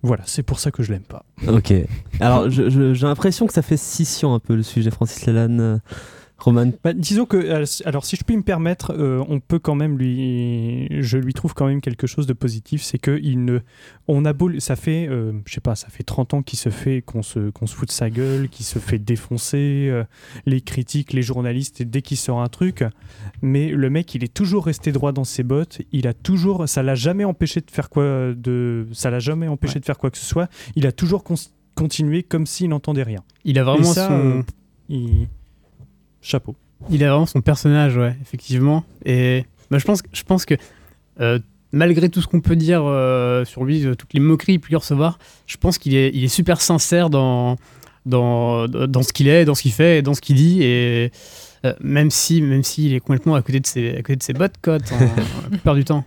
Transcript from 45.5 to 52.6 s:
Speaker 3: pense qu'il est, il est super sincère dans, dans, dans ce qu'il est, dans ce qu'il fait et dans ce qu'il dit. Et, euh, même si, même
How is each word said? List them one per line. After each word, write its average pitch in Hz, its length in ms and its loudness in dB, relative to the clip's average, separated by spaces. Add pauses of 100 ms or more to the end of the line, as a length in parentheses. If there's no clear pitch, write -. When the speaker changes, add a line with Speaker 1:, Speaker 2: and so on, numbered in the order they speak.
Speaker 3:
pense - 200 0
qu'il 135 180 0
est, 135 180 4
il 131 100 -2
est 131 60 2
super 170 320 2
sincère 170 480 2
dans, 127 460 2 (500)
dans, 120 640 2
dans 127 360 0
ce - 100 -4
qu'il 139 140 4
est, 160 180 8
dans 147 100 2
ce - 60 -4
qu'il 127 100 2
fait 160 280 4
et - 20 0
dans 139 120 0
ce 135 80 -4
qu'il 139 140 2
dit. 170 280 4
Et, 123 480 2 (540)
euh, 123 160 0
même 143 300 2
si, 165 300 2
même 135 220 2